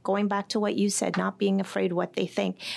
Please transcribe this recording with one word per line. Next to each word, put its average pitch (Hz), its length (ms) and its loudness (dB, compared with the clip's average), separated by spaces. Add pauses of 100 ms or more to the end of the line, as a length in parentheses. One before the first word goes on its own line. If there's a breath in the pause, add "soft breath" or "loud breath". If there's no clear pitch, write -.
going 202 240 2
back 202 220 0
to 220 100 -2
what 208 160 0
you 202 160 2
said, 190 260 0
not 190 220 -2
being 196 200 4
afraid 190 340 0
what 180 200 -2
they 190 140 0
think, 190 300 -2 (200 loud breath)